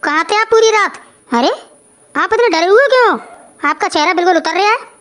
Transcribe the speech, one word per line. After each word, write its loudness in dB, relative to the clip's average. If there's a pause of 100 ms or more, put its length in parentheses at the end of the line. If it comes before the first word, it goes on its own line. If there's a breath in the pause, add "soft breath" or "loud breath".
कहाँ -2
थे -4
आप 0
पूरी 2
रात? -2 (360)
अरे, 0 (680)
आप -4
इतने 2
डरे 0
हुए 4
क्यों? 2 (520)
आपका -4
चेहरा 0
बिल्कुल 2
उतर -2
रहा -2
है। 2 (240)